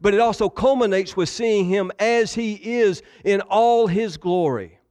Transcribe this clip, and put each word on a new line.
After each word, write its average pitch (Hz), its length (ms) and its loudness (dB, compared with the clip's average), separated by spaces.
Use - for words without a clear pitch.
but 202 100 2
it 202 80 2
also 220 300 0
culminates 214 640 0
with 175 140 -2
seeing 220 340 0
him 185 340 -2
as 233 360 0
he 220 280 -6
is 220 400 0
in 196 160 2
all 233 460 2
his 185 320 -2
glory. 143 600 -2